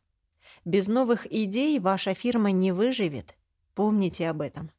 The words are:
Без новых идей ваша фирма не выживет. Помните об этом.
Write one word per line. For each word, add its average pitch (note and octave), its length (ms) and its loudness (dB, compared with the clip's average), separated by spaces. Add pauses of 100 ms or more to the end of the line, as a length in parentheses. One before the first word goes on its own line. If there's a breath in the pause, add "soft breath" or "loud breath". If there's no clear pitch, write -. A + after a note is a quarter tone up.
(680 loud breath)
Без F#3+ 220 2
новых A#3+ 420 2
идей A#3 480 0
ваша F#3+ 340 0
фирма A3+ 380 0
не F#3 220 2
выживет. G3 640 -2 (360)
Помните G3 540 0
об D#3 140 -4
этом. D#3 380 -8